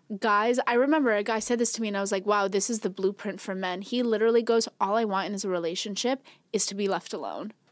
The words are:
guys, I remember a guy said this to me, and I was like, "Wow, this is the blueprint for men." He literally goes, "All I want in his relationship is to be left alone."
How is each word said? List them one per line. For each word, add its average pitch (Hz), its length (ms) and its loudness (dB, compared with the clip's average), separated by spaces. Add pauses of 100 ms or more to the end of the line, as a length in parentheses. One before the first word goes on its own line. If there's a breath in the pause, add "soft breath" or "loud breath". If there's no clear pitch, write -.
(200)
guys, 226 480 4
I 240 80 2
remember 277 380 4
a 208 100 2
guy 220 160 0
said 240 200 0
this 233 140 2
to 226 80 -4
me, 220 60 -2
and 202 100 -4
I 196 40 0
was 202 100 -2
like, 190 140 0
"Wow, 208 220 4
this 196 220 0
is 226 120 -2
the 202 80 -2
blueprint 196 520 -4
for 190 140 -6
men." 185 260 -4
He 240 220 -2
literally 233 400 4
goes, 226 240 2 (120)
"All 202 160 0
I 233 100 2
want 190 220 -2
in 208 60 -6
his 196 120 -6
relationship 190 760 -2 (320 loud breath)
is 202 140 0
to 196 80 -6
be 202 120 0
left 180 260 -2
alone." 135 400 -8 (180)